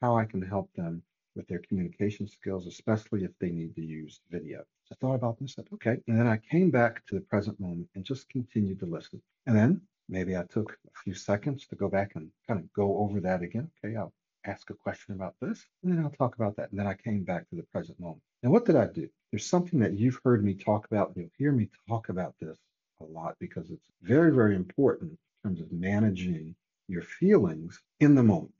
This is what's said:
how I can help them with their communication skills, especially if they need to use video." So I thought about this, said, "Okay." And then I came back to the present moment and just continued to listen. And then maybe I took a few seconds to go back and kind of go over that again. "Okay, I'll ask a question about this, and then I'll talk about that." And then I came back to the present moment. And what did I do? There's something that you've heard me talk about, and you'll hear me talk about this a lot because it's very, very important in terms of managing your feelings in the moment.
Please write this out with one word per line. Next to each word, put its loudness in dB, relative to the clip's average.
how 2
I 4
can -6
help -4
them -6
with -10
their -6
communication -4
skills, -8
especially -2
if -8
they -2
need -6
to -8
use -12
video." -10
So -20
I -16
thought -2
about -2
this, -10
said, -16
"Okay." 0
And 2
then 4
I 2
came 2
back 2
to -6
the -2
present -2
moment -8
and -10
just -8
continued -2
to -6
listen. -10
And 4
then 4
maybe -4
I -4
took -6
a -20
few -8
seconds -4
to -12
go -2
back -2
and -12
kind -2
of -18
go 0
over -2
that -2
again. -6
"Okay, -6
I'll -8
ask -12
a -12
question -10
about -10
this, -8
and 0
then 2
I'll -2
talk -2
about -2
that." -8
And -8
then -2
I -2
came -4
back -6
to -10
the -10
present -10
moment. -14
And 2
what 6
did 6
I 4
do? -8
There's -6
something 2
that 2
you've 0
heard 4
me 2
talk 0
about, 0
and -12
you'll -10
hear 0
me 2
talk -4
about -6
this -12
a -16
lot -12
because -12
it's -16
very, 6
very 6
important 0
in -12
terms -4
of -10
managing 0
your -6
feelings 2
in 10
the 8
moment. 4